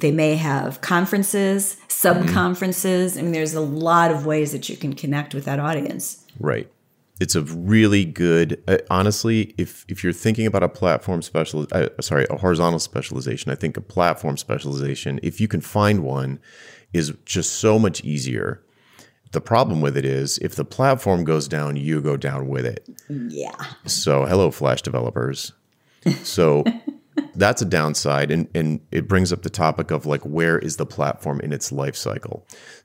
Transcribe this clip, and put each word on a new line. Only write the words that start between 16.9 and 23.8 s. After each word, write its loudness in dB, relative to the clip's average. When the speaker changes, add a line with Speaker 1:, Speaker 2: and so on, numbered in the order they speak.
Speaker 2:
is 0
just -4
so 4
much 2
easier. -4
The -2
problem 2
with 2
it 0
is -2
if -6
the -4
platform 2
goes 0
down, -2
you -2
go 0
down -4
with -4
it. -8
Speaker 1:
Yeah. -8